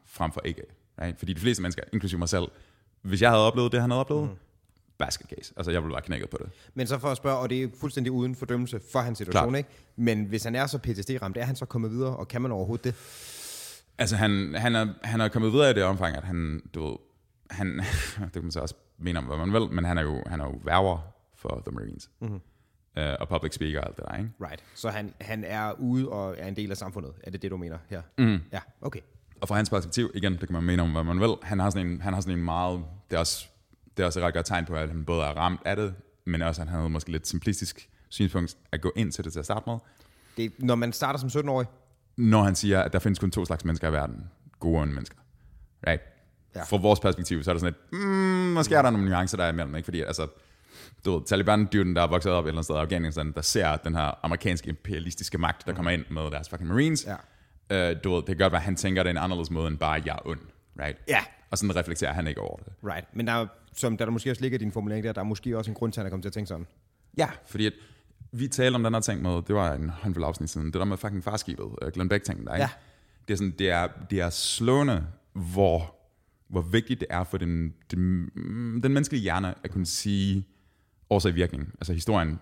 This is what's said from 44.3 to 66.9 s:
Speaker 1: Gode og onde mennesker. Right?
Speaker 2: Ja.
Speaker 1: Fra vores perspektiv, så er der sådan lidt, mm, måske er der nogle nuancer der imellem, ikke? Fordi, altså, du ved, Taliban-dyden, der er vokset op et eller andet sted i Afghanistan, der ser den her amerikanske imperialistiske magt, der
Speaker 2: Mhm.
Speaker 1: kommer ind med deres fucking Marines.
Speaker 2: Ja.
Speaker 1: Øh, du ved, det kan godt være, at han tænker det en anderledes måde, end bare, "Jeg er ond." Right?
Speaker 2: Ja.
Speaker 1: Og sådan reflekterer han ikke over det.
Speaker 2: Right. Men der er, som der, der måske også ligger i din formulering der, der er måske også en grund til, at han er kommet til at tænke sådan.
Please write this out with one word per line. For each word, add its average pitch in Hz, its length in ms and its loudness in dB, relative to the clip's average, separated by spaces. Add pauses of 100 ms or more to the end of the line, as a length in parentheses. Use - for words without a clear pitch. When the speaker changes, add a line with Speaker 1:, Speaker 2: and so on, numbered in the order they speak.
Speaker 1:
Gode 82 160 4
og 80 60 4
onde 73 120 0
mennesker. - 220 -10 (720)
Right? 82 160 2 (520)
Speaker 2:
Ja. 90 100 -8
Speaker 1:
Fra 104 120 2
vores 101 240 8
perspektiv, 87 420 2
så 87 80 0
er 87 40 4
der 82 60 0
sådan 87 140 2 (180)
lidt, 196 100 -4
mm, 196 60 0 (460)
måske 160 200 4
er 143 80 8
der 127 80 8
nogle 101 200 4
nuancer 92 260 2
der 87 120 2
imellem, 80 280 -2
ikke? 80 80 -4
Fordi, 87 160 -4
altså, 78 260 -2 (800)
du 95 80 2
ved, 80 140 0
Taliban-dyden, 98 680 4
der 85 60 6
er 85 40 6
vokset 87 260 4
op 87 120 4
et 78 40 0
eller 78 100 -2
andet 80 60 0
sted 78 100 -2
i 76 40 2
Afghanistan, 78 540 0
der 78 100 -4
ser 80 340 2
den 80 180 -2
her 76 300 -2
amerikanske 85 440 -2
imperialistiske 82 680 -6
magt, - 280 -2
der - 60 -4
Speaker 2:
Mhm. - 40 -4
Speaker 1:
kommer 85 140 0
ind 87 200 0
med 78 200 -4
deres 73 180 -8
fucking 82 200 -8
Marines. 143 380 2
Speaker 2:
Ja. 98 100 -8 (760)
Speaker 1:
Øh, 82 140 0
du 98 100 2
ved, 87 40 4
det 78 80 -2
kan 95 120 0
godt 95 140 8
være, 85 80 6
at 80 40 -4
han 95 120 0
tænker 92 260 2
det 90 80 2
en 82 60 0
anderledes 85 340 -2
måde, 82 180 0
end 78 100 -2
bare, 78 280 0
"Jeg 73 80 -4
er - 140 -10
ond." 78 120 -8 (380)
Right? 73 200 -6 (100)
Speaker 2:
Ja. 123 120 4 (300)
Speaker 1:
Og 98 80 -2
sådan 98 180 0
reflekterer 82 360 -2
han 82 140 -2
ikke 69 140 -4
over 50 160 -8
det. - 160 -16 (120)
Speaker 2:
Right. 87 320 -8
Men 117 100 -2
der 117 60 0
er, 117 140 0 (260)
som 113 240 0
der, 113 80 -2
der 113 80 -2
måske 117 180 -2
også 127 120 -2
ligger 127 160 0
i - 20 -2
din 107 120 -2
formulering 107 320 -2
der, 110 80 -2
der 101 80 -4
er 98 40 -2
måske 110 340 -2
også 107 120 -4
en 104 40 -4
grund 113 180 -2
til, 113 80 -6
at - 20 -4
han 95 40 -4
er 92 40 -4
kommet 92 120 -6
til 101 60 -6
at - 40 -10
tænke 104 160 -6
sådan. 85 180 -8 (500)